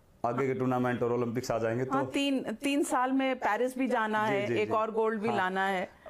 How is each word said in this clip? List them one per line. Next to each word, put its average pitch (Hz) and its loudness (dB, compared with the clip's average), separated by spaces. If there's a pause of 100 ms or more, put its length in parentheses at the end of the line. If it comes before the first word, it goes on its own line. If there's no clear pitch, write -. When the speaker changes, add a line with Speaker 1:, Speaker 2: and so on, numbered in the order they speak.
(260)
Speaker 1:
आगे 127 0
के 131 2
टूर्नामेंट 123 0
और 120 2
ओलंपिक्स 120 -2
आ 117 0
जाएंगे 113 0
तो - -4
Speaker 2:
हाँ, 269 0
तीन, 269 -2
तीन 277 0
साल 262 0
में 262 2
पेरिस 254 0
भी 262 0
जाना 214 0
Speaker 1:
जी, 214 0
Speaker 2:
है, 202 0
Speaker 1:
जी, 233 0
Speaker 2:
एक 214 2
Speaker 1:
जी। 214 -2
Speaker 2:
और 220 0
गोल्ड 220 0
भी 214 0
Speaker 1:
हाँ। 208 0
Speaker 2:
लाना 190 2
है। 190 -2 (200)